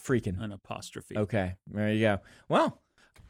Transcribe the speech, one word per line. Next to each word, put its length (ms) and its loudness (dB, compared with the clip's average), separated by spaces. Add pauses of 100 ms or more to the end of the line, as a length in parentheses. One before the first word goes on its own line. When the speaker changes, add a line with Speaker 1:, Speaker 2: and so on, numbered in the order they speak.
Speaker 1:
Freaking. 420 0
Speaker 2:
an 80 -6
apostrophe. 640 -12
Speaker 1:
Okay, 400 0 (120)
there 260 -2
you 80 2
go. 180 4 (300)
Well, 320 2 (480)